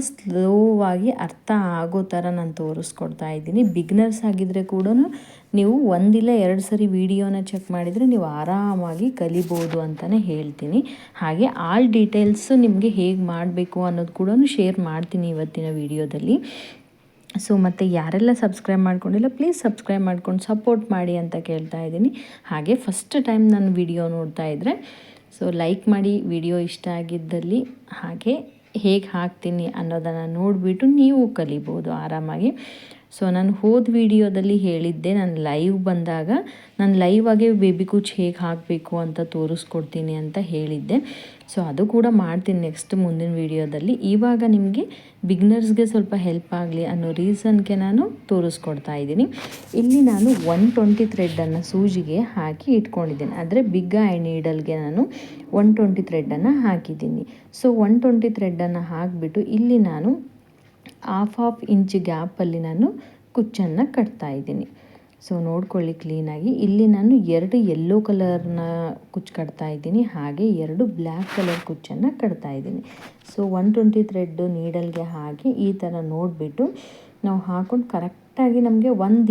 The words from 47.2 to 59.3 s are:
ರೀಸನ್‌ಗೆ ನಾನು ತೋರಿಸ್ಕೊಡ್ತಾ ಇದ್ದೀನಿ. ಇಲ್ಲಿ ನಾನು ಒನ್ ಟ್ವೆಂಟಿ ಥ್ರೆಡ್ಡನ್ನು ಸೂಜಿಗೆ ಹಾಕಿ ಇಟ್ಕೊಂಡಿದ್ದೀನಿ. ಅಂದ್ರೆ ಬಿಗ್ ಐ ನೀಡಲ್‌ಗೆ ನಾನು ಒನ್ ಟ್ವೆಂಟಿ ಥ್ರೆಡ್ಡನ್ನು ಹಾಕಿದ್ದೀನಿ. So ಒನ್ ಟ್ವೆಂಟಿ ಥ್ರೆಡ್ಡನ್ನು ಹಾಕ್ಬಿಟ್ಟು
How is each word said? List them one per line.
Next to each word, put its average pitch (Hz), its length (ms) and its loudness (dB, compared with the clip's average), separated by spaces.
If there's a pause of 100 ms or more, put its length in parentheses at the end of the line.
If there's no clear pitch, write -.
ರೀಸನ್‌ಗೆ 202 640 2
ನಾನು 208 180 4 (280)
ತೋರಿಸ್ಕೊಡ್ತಾ 165 720 -2
ಇದ್ದೀನಿ. 160 240 2 (540)
ಇಲ್ಲಿ 254 200 4 (120)
ನಾನು 214 180 4 (240)
ಒನ್ 190 120 6 (120)
ಟ್ವೆಂಟಿ 214 280 4 (100)
ಥ್ರೆಡ್ಡನ್ನು 165 460 -2 (100)
ಸೂಜಿಗೆ 185 460 0 (200)
ಹಾಕಿ 156 400 -4
ಇಟ್ಕೊಂಡಿದ್ದೀನಿ. 151 640 -4
ಅಂದ್ರೆ 190 200 2 (120)
ಬಿಗ್ 180 260 0 (140)
ಐ - 20 0 (140)
ನೀಡಲ್‌ಗೆ 160 460 -4 (100)
ನಾನು 170 180 0 (560)
ಒನ್ 214 180 8
ಟ್ವೆಂಟಿ 196 320 2
ಥ್ರೆಡ್ಡನ್ನು 170 440 0 (120)
ಹಾಕಿದ್ದೀನಿ. 156 580 -4 (360)
So 254 80 4 (180)
ಒನ್ 220 180 6
ಟ್ವೆಂಟಿ 233 260 4 (100)
ಥ್ರೆಡ್ಡನ್ನು 175 440 -2 (100)
ಹಾಕ್ಬಿಟ್ಟು 170 480 -4 (160)